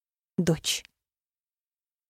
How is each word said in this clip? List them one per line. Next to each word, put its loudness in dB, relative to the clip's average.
Дочь. 0